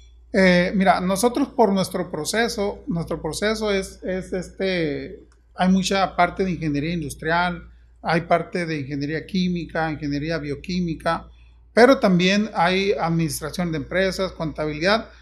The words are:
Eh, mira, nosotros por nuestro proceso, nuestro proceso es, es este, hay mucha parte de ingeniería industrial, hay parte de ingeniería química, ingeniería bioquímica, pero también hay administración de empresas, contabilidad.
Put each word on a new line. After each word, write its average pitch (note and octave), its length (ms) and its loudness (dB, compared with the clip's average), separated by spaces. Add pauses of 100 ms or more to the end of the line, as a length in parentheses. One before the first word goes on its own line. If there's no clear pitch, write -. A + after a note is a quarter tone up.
(340)
Eh, F#3 420 4
mira, F#3 240 4
nosotros G3 500 0
por G#3+ 220 4
nuestro F3+ 400 -2
proceso, G#3 760 -2
nuestro E3 340 -4
proceso G#3+ 500 -2
es, F#3+ 320 -4
es F#3 300 -6
este, F3+ 880 -4 (320)
hay F#3 140 2
mucha F#3+ 460 2
parte F3 280 2
de F#3 80 0
ingeniería D3+ 420 -2
industrial, E3 760 -2 (320)
hay E3+ 200 0
parte E3+ 440 0
de D#3 160 -4
ingeniería C#3+ 440 -6
química, F3 640 -2
ingeniería D3 460 -4
bioquímica, E3 880 -4 (460)
pero B3+ 260 8
también G3 540 4
hay F#3+ 400 2
administración E3 760 -2
de D#3+ 60 -4
empresas, F#3 560 -2
contabilidad. D#3+ 760 -2 (120)